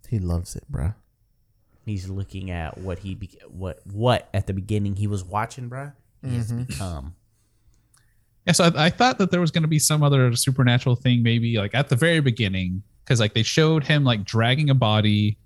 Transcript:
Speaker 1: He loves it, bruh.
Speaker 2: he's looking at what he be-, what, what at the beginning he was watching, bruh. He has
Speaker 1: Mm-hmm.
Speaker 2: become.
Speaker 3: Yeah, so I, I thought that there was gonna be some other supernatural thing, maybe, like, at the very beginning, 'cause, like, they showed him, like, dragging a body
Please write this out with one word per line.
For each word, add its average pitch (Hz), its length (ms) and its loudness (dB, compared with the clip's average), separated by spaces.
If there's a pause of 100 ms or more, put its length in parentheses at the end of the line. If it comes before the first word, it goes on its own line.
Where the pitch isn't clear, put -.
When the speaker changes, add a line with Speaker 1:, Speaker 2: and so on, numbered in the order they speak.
Speaker 1:
He 113 100 -2
loves 87 360 -4
it, - 160 -14
bruh. 85 240 -4 (880)
Speaker 2:
he's 95 220 -6
looking 95 440 -10
at 85 260 -8
what 90 220 -8
he 95 160 -10
be-, - 220 -16 (120)
what, 90 360 -10
what 107 480 -2
at 98 140 -2
the 98 60 -4
beginning 101 420 -2
he 104 120 -2
was 101 160 -4
watching, 110 460 -8
bruh. 139 240 -14 (300)
He 127 140 -6
has 113 140 -4
Speaker 1:
Mm-hmm. 117 120 -6
Speaker 2:
become. 85 520 -10 (1300)
Speaker 3:
Yeah, 175 80 2
so 185 120 4 (100)
I, 151 100 2
I 180 40 4
thought 247 280 2
that 190 140 0
there 180 100 0
was 160 100 2
gonna 165 160 0
be 156 120 2
some 151 240 2
other 135 320 4
supernatural 123 600 2
thing, 120 280 2
maybe, 117 340 0
like, 101 180 -4
at 143 140 0
the 120 60 2
very 160 260 2
beginning, 95 640 0 (220)
'cause, 117 140 2
like, 104 140 2
they 113 100 2
showed 156 400 2
him, 147 200 2
like, 117 200 2
dragging 127 460 0
a 135 60 4
body 107 720 2